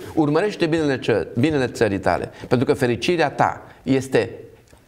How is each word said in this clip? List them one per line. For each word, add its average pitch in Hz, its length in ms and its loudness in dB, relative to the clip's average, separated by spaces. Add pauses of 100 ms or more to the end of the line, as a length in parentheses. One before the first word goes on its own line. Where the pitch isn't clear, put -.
(140)
Urmărește 160 520 0
binele 151 320 0
ță-, 107 280 0 (120)
binele 135 280 2
țării 104 320 0
tale. 82 320 0 (180)
Pentru 127 180 2
că 147 60 2
fericirea 135 580 0
ta - 360 -2 (160)
este 131 480 0 (580)